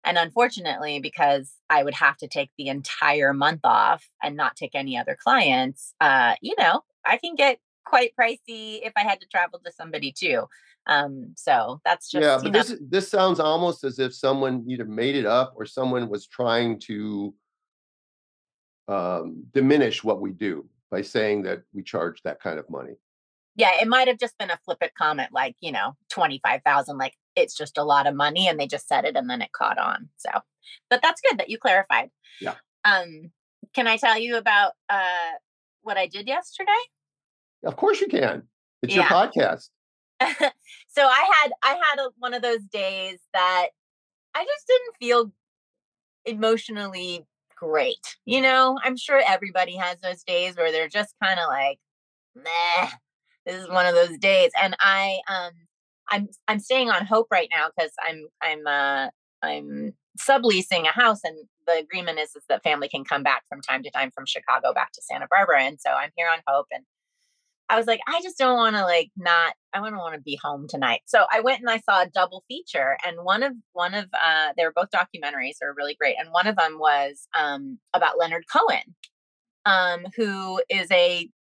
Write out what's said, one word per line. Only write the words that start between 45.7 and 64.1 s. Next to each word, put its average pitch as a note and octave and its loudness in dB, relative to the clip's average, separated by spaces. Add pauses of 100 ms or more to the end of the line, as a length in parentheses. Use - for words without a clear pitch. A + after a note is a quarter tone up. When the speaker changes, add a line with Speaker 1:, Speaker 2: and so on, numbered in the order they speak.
Speaker 1:
emotionally G#3 -4 (280)
great. - -4
You B3+ 0
know, C4 4
I'm B3+ -2
sure C4+ 2
everybody F#3 0
has F3+ -6
those F3+ -8
days F3+ -2
where E3 0
they're D#3+ -2
just G#3 -4
kinda F#3 0
like, C#3 -2 (540)
"Meh, E3+ -2 (560)
this F3+ -8
is F#3 -12
one F3+ 2
of F3 2
those E3+ 4
days." F#3+ 6
And F#3 0
I, G3 2 (100)
um, F3+ -4 (560)
I'm, G3+ -2 (200)
I'm G#3+ -2
staying B3+ 0
on G#3 2
Hope A3 2
right F3 2
now D#3 0 (100)
'cause D#3+ -2 (100)
I'm, D#3+ -8 (160)
I'm, D#3 -4
uh, C#3 0 (320)
I'm D3 -6 (260)
subleasing F#3 2
a D#3+ 2
house, A3+ 2
and D#3 -10 (200)
the E3+ 4
agreement D#3+ -4
is, D3+ -6
is - -20
that - 0
family C#3+ -2
can C#3 -8
come - -4
back C3+ 0
from C#3+ -14
time C3 -4
to - -12
time C3+ -4